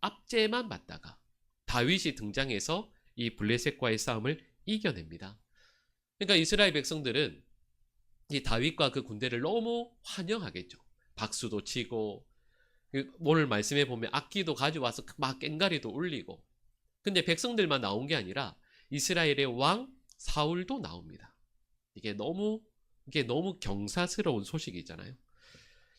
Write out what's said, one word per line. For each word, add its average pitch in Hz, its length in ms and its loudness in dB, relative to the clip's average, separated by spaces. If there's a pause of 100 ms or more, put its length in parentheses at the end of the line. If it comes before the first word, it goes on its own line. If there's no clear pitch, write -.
압제만 220 680 0
받다가 - 500 -14 (460)
다윗이 123 500 2
등장해서 135 800 -2 (220)
이 117 160 -2
블레셋과의 117 640 0
싸움을 120 480 -2 (220)
이겨냅니다. 165 720 -4 (800)
그러니까 202 160 4
이스라엘 185 380 6
백성들은 135 720 0 (840)
이 139 140 -2
다윗과 135 480 2
그 135 100 -2
군대를 120 400 -4
너무 233 500 -2 (120)
환영하겠죠. 170 760 -6 (360)
박수도 107 480 -4
치고, 110 640 -4 (600)
그 135 300 -4
오늘 156 260 6
말씀에 135 400 2
보면 120 260 -4
악기도 160 440 -2
가져와서 135 480 -2 (140)
막 131 200 0
꽹가리도 151 520 -2
울리고. 127 540 -6 (580)
근데 180 220 2
백성들만 170 580 2
나온 110 260 0
게 156 80 0
아니라 101 420 -4 (320)
이스라엘의 143 560 2
왕 147 500 2 (220)
사울도 175 640 0
나옵니다. 85 560 -12 (580)
이게 104 200 -6
너무, 196 500 -2 (420)
이게 143 160 0
너무 156 380 0
경사스러운 110 840 0
소식이잖아요. 95 720 -8 (840)